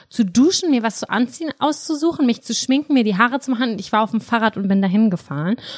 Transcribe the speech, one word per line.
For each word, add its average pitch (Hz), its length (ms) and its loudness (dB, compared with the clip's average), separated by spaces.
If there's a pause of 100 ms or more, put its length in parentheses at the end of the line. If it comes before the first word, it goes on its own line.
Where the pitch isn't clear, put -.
zu - 160 0
duschen, 277 460 2
mir 247 120 2
was 220 180 -4
zu - 100 -8
anziehen, 247 480 -2
auszusuchen, 302 680 0
mich 233 180 0
zu 233 120 -6
schminken, 285 400 0
mir 247 100 4
die 202 140 0
Haare 240 220 2
zu - 100 -6
machen 240 220 0
und 196 80 -6
ich - 120 -6
war 214 100 2
auf 220 100 -2
dem 220 100 -2
Fahrrad 220 340 -2
und 196 120 -2
bin 196 120 2
dahin 196 300 2
gefahren. 165 460 -4 (220)